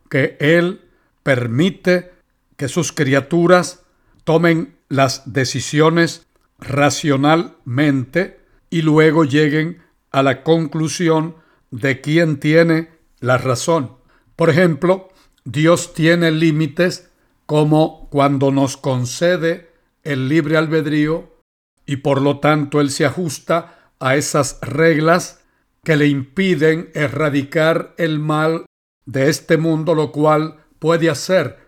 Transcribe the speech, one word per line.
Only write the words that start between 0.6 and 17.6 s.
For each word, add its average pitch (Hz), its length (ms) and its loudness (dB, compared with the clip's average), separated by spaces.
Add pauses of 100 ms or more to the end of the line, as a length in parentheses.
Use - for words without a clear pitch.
permite 147 880 -2 (440)
que 135 120 -6
sus 156 240 -4
criaturas 170 880 0 (440)
tomen 165 520 0 (120)
las 131 440 -2
decisiones 156 960 -2 (320)
racionalmente 143 1800 -2 (300)
y 165 120 -2
luego 156 420 4
lleguen 151 580 0 (280)
a 139 120 0
la 131 200 0
conclusión 160 920 -2 (340)
de 131 300 -4
quién 156 400 0
tiene 160 500 2 (300)
la 123 180 2
razón. 131 580 -2 (400)
Por 165 140 2
ejemplo, 180 580 2 (360)
Dios 156 500 0
tiene 165 360 2
límites 160 800 0 (360)
como 156 640 0